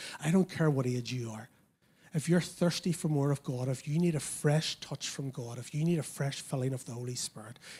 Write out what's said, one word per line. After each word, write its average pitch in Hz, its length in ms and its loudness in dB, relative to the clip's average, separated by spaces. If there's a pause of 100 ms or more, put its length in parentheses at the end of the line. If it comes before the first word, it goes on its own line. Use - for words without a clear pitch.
(220)
I 151 80 2
don't 185 200 6
care 160 180 2
what 135 180 2
age 123 280 -2
you 120 160 -4
are. 110 180 -10 (640)
If 160 160 -2
you're 175 140 6
thirsty - 500 0
for 160 160 -2
more 143 220 4
of 143 120 0
God, 127 260 -2
if 135 200 -4
you 147 100 0
need 175 160 4
a 147 60 0
fresh - 600 2
touch - 280 -8
from 139 220 -6
God, 120 280 -8
if - 160 -10
you 147 80 0
need 170 160 4
a 139 40 0
fresh - 400 -4
filling 131 320 -2
of 123 100 -8
the 123 80 -12
Holy 123 220 -6
Spirit, 113 440 -8 (220)